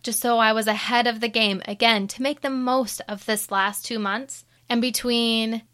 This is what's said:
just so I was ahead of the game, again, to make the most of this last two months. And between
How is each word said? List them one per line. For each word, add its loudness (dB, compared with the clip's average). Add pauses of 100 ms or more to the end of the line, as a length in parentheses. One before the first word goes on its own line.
just -4
so 2
I 6
was 0
ahead 2
of -2
the -2
game, 2
again, 2
to -8
make -2
the -4
most -2
of -8
this -2
last 0
two -6
months. -6 (240)
And 2
between 0 (120)